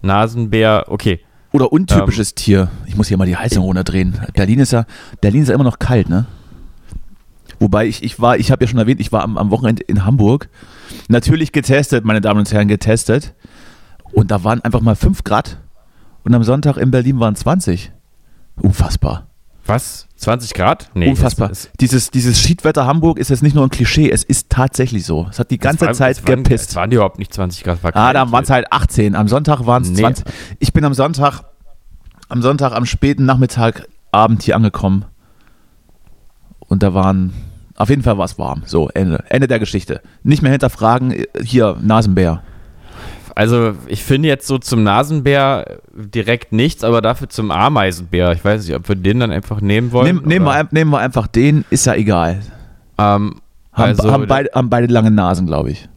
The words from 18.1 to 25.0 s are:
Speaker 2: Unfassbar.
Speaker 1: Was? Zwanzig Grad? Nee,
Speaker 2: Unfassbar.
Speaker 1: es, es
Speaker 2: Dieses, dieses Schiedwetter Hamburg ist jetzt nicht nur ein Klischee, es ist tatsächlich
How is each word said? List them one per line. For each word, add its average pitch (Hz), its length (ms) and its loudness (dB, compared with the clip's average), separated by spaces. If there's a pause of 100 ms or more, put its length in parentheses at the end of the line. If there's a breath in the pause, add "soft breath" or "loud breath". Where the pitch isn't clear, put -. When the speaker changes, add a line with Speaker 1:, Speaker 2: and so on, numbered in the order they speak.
Speaker 2:
Unfassbar. - 680 0 (400)
Speaker 1:
Was? - 400 -4 (100)
Zwanzig 120 380 -4
Grad? 98 400 -2
Nee, 87 160 2
Speaker 2:
Unfassbar. 117 400 0
Speaker 1:
es, - 160 -14
es - 40 -20 (100)
Speaker 2:
Dieses, 123 300 2
dieses 120 300 0
Schiedwetter 151 460 0
Hamburg 160 320 2
ist - 100 -4
jetzt 127 140 2
nicht 147 120 4
nur 147 100 4
ein 127 60 2
Klischee, 147 400 2
es - 140 0
ist - 260 -4
tatsächlich 123 540 -2